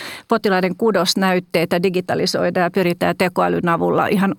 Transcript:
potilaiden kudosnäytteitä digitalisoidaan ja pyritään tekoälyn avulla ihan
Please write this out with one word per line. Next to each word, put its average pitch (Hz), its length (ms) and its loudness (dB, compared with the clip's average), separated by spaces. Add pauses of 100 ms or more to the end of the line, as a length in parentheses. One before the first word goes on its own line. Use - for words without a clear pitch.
(280)
potilaiden 185 480 0
kudosnäytteitä 185 1080 0
digitalisoidaan 180 800 -2
ja 175 60 -2
pyritään 175 460 0
tekoälyn 180 520 0
avulla 170 380 0
ihan 196 320 0